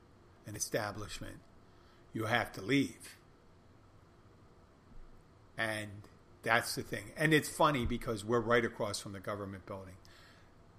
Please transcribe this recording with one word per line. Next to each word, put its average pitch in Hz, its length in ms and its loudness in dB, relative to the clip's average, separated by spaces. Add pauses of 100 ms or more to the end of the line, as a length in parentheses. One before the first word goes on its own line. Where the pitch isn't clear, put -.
(460)
an 107 100 -10
establishment, 104 840 -4 (760)
you 110 120 -2
have 110 300 2
to - 60 -10
leave. 127 560 0 (2500)
And 107 520 -4 (340)
that's 117 320 2
the 127 80 -4
thing. - 340 -8
And 156 160 4
it's 151 160 6
funny 147 380 4
because 117 380 -4
we're 120 160 2
right 117 240 6
across 110 340 -4
from 104 140 -10
the 98 80 -10
government 98 440 -8
building 95 300 -12 (840)